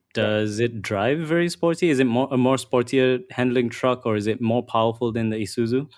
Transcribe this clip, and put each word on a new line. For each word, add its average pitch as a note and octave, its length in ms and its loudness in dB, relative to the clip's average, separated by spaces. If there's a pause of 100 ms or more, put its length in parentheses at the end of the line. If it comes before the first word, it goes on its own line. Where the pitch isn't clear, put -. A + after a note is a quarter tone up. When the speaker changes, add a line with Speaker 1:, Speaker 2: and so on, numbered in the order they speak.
(160)
Speaker 1:
Yeah. A2 80 0
Speaker 2:
Does G#2+ 360 0
it A#2 220 -2
drive A2 380 0
very E3+ 300 0
sporty? E3+ 400 0
Is C3+ 100 4
it C3 60 4
more, B2 260 2
a C3 60 0
more B2+ 200 4
sportier B2+ 760 0
handling B2 380 0
truck, B2 360 -2
or A2 120 0
is G#2 100 -2
it A2+ 140 -2
more A#2 200 0
powerful A#2 520 0
than A2+ 160 -2
the A2 80 -2
Isuzu? A#2+ 500 -2 (100)